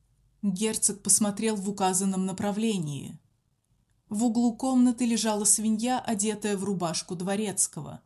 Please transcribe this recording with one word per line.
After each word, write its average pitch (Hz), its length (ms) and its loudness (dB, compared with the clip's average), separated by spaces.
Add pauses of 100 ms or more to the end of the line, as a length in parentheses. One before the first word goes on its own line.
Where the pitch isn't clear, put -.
(420)
Герцог 208 600 0
посмотрел 208 540 2
в 196 140 -4
указанном 190 560 0
направлении. 196 920 -2 (920)
В 208 140 0
углу 240 320 2
комнаты 247 500 4
лежала 220 380 0
свинья, 220 560 2
одетая 208 560 -2
в 190 80 -2
рубашку 180 520 -2
дворецкого. 185 920 -4